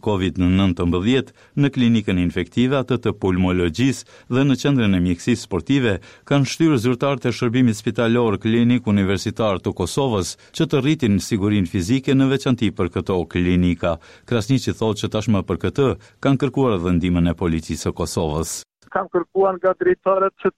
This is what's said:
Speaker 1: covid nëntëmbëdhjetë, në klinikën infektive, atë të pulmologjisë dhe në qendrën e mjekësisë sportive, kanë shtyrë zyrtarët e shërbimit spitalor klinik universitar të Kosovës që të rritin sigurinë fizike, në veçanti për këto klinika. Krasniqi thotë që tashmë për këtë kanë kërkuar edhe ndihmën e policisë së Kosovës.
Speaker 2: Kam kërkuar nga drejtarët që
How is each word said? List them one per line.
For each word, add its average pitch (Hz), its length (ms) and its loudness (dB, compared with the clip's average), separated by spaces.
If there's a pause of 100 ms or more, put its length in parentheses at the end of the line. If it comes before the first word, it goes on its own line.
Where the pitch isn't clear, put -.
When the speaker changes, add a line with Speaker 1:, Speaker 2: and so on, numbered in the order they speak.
Speaker 1:
covid 95 400 -2
nëntëmbëdhjetë, 92 960 0 (260)
në 139 140 2
klinikën 113 480 2
infektive, 120 580 0
atë 123 240 -2
të 98 160 0
pulmologjisë 92 1120 0
dhe 135 160 2
në 127 80 0
qendrën 113 400 2
e - 80 2
mjekësisë 107 400 -2
sportive, 113 480 0 (320)
kanë 143 240 0
shtyrë 156 380 2
zyrtarët 127 420 -2
e 113 80 -4
shërbimit 120 400 2
spitalor 113 640 0
klinik 117 480 2
universitar 98 720 0
të 98 160 -4
Kosovës 101 560 -2 (240)
që 160 80 0
të 139 160 0
rritin 123 400 0
sigurinë 104 480 0
fizike, 131 480 0
në 135 160 4
veçanti 123 400 0
për 90 240 -2
këto 90 320 -2
klinika. 90 640 0 (320)
Krasniqi 120 480 -2
thotë 110 320 -2
që - 80 -6
tashmë 107 320 0
për 90 220 -4
këtë - 220 0 (280)
kanë 135 240 0
kërkuar 127 380 0
edhe 90 160 0
ndihmën 87 320 0
e 85 80 -2
policisë 82 540 -4
së - 20 -
Kosovës. 80 600 -4 (360)
Speaker 2:
Kam 190 240 -6
kërkuar 185 480 0
nga 185 160 2
drejtarët 190 640 0
që 190 180 -2